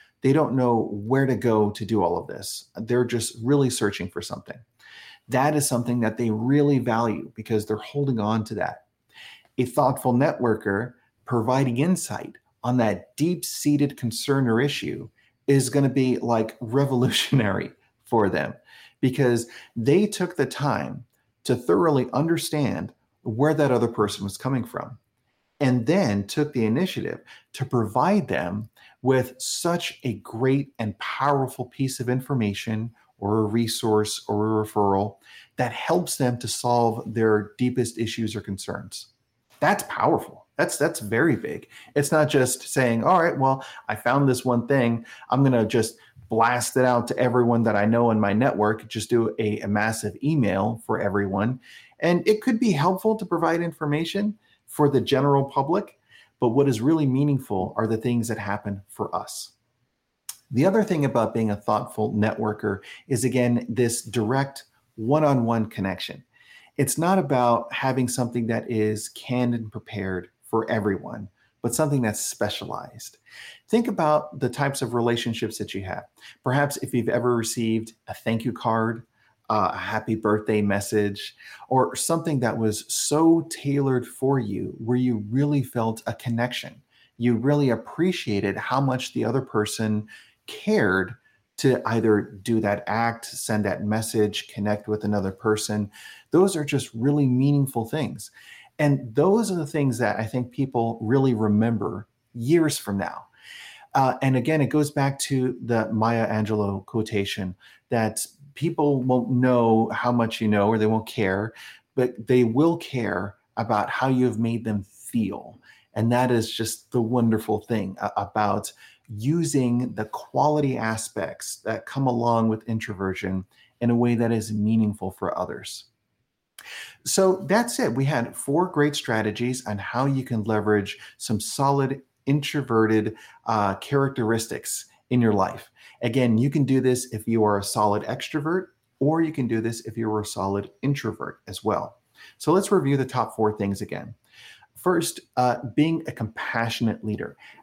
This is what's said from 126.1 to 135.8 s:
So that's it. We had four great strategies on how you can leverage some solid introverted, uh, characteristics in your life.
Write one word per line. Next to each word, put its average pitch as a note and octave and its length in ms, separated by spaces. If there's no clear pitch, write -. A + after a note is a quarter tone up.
So F#3+ 420
that's A#3 320
it. F#3+ 140
We C3+ 120
had B2 300
four E3 320
great D3 280
strategies A2+ 680
on G#2 120
how A#2+ 280
you C3+ 180
can A2+ 200
leverage G#2 540
some - 220
solid C#3 640
introverted, A2+ 920
uh, G#2 300
characteristics A#2+ 1120
in B2 100
your A2+ 140
life. - 360